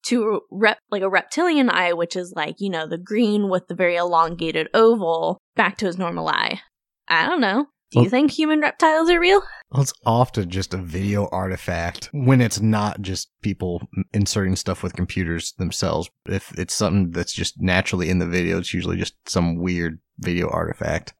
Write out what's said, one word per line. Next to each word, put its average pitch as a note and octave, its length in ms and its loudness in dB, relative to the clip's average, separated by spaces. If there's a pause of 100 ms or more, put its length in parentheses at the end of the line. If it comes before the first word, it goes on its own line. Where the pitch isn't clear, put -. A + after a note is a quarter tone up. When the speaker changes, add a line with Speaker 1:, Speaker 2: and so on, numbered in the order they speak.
Speaker 1:
to A3 360 0 (100)
rep-, G#3+ 260 2 (120)
like, G3 120 -2
a F#3+ 60 0
reptilian C#4 640 2
eye, F3 240 2
which E3+ 200 -4
is, F3+ 220 -6
like, D#3 220 -4
you G3 120 -4
know, D#3+ 160 -4
the E3 120 -6
green G#3 500 2
with F#3 200 0
the F3+ 60 -8
very F3 220 0
elongated E3 760 0
oval, F#3 640 4 (180)
back G3 220 0
to G#3 80 -2
his F3+ 120 -4
normal E3+ 300 -4
eye. - 320 -2 (480)
I E3 180 4
don't C#4 140 0
know. A#3 260 2 (240)
Do B2 100 4
you - 40 8
Speaker 2:
Well G3 60 0
Speaker 1:
think C4+ 220 4
human D#4 280 2
reptiles D#4+ 500 4
are E4+ 100 4
real? F#4+ 220 4 (280)
Speaker 2:
Well, C3 120 0
it's C3 100 -2 (120)
often A2+ 460 2
just F#2 240 -4
a F#2+ 40 -4
video F#2+ 540 -2
artifact F#2 800 -6
when C3 280 4
it's G#2 200 0
not G#2 420 0
just F#2 280 -8 (120)
people F2+ 400 -4 (140)
m-, F#2 160 -2
inserting G2 440 0
stuff - 260 -6
with F#2 120 -6
computers E2+ 640 -4
themselves. E2 520 -2 (160)
If - 320 -6
it's F#2 160 -6
something F#2 380 0
that's F2 200 -4
just - 280 -6
naturally F2+ 500 0
in F#2 80 2
the E2+ 80 0
video, F2 320 0
it's - 160 -6
usually F2 220 -4
just F2+ 180 -6 (140)
some E2+ 320 0
weird E2+ 400 -4 (180)
video F2 300 -2
artifact. - 720 -4